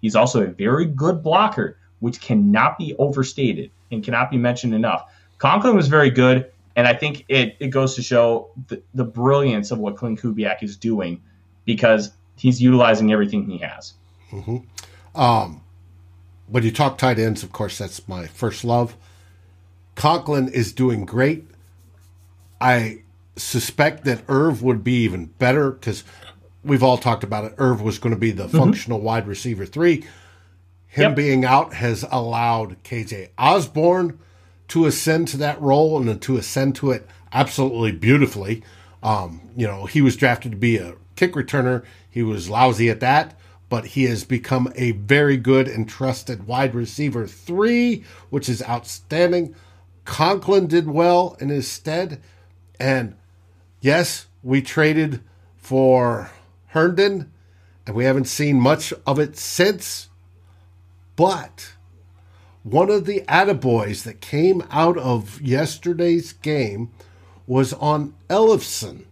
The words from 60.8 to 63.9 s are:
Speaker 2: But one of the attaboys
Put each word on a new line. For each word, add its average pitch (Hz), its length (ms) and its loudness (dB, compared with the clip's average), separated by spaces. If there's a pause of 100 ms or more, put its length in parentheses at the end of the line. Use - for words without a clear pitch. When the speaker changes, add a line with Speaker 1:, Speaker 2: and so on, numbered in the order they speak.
Speaker 2:
But - 580 -2 (920)
one 151 260 2
of 202 160 2
the 202 220 -4
attaboys 127 760 0